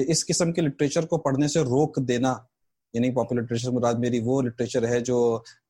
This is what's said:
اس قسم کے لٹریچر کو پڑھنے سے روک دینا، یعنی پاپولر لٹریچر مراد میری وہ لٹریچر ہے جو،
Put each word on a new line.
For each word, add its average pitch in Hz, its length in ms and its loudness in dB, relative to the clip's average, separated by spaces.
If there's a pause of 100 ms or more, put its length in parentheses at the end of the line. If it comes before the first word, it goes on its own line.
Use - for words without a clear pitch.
اس 160 180 0
قسم 170 260 0
کے 175 80 -2
لٹریچر 151 460 0
کو 160 120 0
پڑھنے 143 300 0
سے 165 120 0
روک 139 480 0
دینا، 127 260 2 (580)
یعنی 120 180 0
پاپولر 120 320 -2
لٹریچر 117 280 -4
مراد 120 240 2
میری 120 300 0
وہ 131 180 0
لٹریچر 117 460 -2
ہے 123 120 0
جو، 120 380 2 (320)